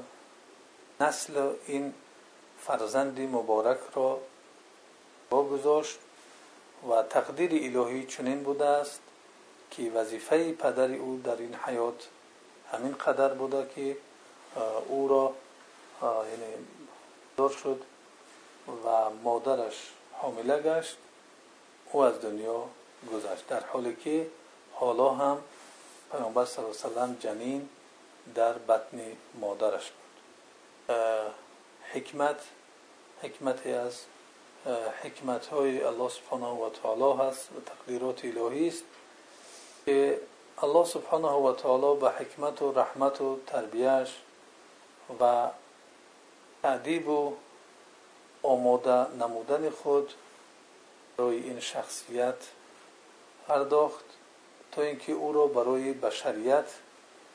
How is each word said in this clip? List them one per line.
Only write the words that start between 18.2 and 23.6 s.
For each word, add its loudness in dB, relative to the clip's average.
و 2
مادرش -2
حامله -2
گشت، -2
او 4
از 4
دنیا -6
گذشت، -6
در -4